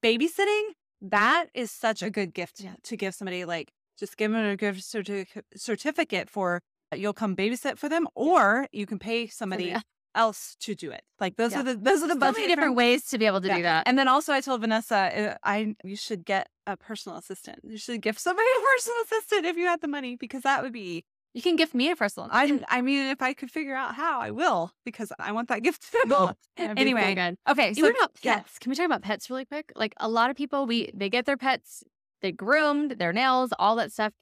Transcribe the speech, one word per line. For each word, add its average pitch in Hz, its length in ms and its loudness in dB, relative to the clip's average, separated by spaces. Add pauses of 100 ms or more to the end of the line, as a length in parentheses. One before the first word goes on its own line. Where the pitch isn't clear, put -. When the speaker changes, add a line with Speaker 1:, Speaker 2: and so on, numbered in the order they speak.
Speaker 1:
Babysitting, 339 580 2 (400)
that 214 500 2
is 240 180 -4
such 220 320 -2
a 220 80 -4
good 190 220 -4
gift - 280 -10
Speaker 2:
Yeah. 190 140 -16 (100)
Speaker 1:
to 233 120 -10
give 190 180 -4
somebody. 180 300 -6
Like, 165 280 -6 (260)
just - 180 -10
give 214 140 2
them 220 140 2
a 202 120 0
gift 196 240 -2
certi-, 202 640 -8 (140)
certificate 277 720 -2
for, 175 320 -2 (320)
you'll 202 180 -2
come 196 240 -2
babysit 233 400 -2
for 294 120 -6
them, 320 260 0
or 262 580 4
you 208 140 -6
can 202 120 -6
pay 226 280 -4
somebody 185 380 -6
Speaker 2:
Somebody 175 100 -4
else. 214 100 -4 (300)
Speaker 1:
else 220 460 0
to 214 140 -6
do 160 160 -12
it. - 120 -14 (180)
Like, 190 160 -4
those 233 160 0
Speaker 2:
Yeah. 285 80 -2
Speaker 1:
are - 40 -2
the, 254 120 -2
those 269 260 4
are 339 60 -2
the 339 60 2
Speaker 2:
So 285 40 -2
many 269 140 4
Speaker 1:
budget 440 160 -2
Speaker 2:
different 339 100 4
Speaker 1:
friendly 285 180 2
Speaker 2:
ways 240 320 4
to 254 100 -2
be 220 80 4
able 190 160 2
to 190 60 0
Speaker 1:
Yeah. 190 100 2
Speaker 2:
do 170 60 0
that. 165 220 4
Speaker 1:
And 254 120 4
then 269 100 4
also 294 240 4
I 277 80 2
told 254 220 -2
Vanessa, 226 340 0
uh, 196 480 0
I, 214 300 0 (100)
you 196 120 -10
should 190 280 -8
get 190 240 -2 (180)
a 196 100 -6
personal 196 420 -12
assistant. - 440 -14
You 220 160 -14
should 233 220 -8
gift 214 200 -2
somebody 392 280 2
<laughs> 523 100 6
a - 20 0 (140)
personal 466 280 -2
assistant 415 440 0
if 349 120 -2
you 349 80 0
had 349 160 0
the 320 60 -4
money, 262 280 -6
because 247 260 -10
that 269 200 2
would 254 100 -6
be 180 320 -8 (280)
Speaker 2:
You 240 100 -10
can 349 120 4
gift 320 200 2
me 254 180 2
a - 40 2
personal - 360 -4
Speaker 1:
I, 285 360 4
I 247 140 0
mean, 277 240 2
if 269 160 -4
I 262 120 0
could 262 180 -14
figure 277 240 -6
out 262 180 -4
how, 294 260 -2
I 220 120 -6
will, 220 400 0 (120)
because 226 360 -10
I - 100 -6
want 226 180 -4
that 226 140 -2
gift. - 300 -2
<laughs> - 0 -
Speaker 2:
That'd 466 160 4
be 254 80 4
so 277 180 4 (220)
Speaker 1:
Anyway. 233 580 2
Speaker 2:
good. 180 220 -2 (120)
Speaker 1:
Okay, 269 200 4
Speaker 2:
You 220 80 -2
Speaker 1:
so 294 80 4
Speaker 2:
heard 453 120 6
about 440 140 2 (120)
Speaker 1:
yeah. 233 180 2
Speaker 2:
pets? - 180 -20
Can 240 120 -6
we 269 60 0
talk 339 100 0
about 240 160 0
pets 208 280 -4
really 262 140 -6
quick? 294 320 -10
Like, 214 220 -4
a 226 100 -4
lot 233 220 4
of 277 60 -6
people, 277 300 -2
we, 233 260 -2
they 196 160 -4
get 240 180 -2
their 277 100 0
pets, - 480 -4 (360)
they 190 120 -2
groomed, 277 680 2
their 170 140 0
nails, 254 480 2
all 214 160 4
that 220 160 -2
stuff. 214 300 -2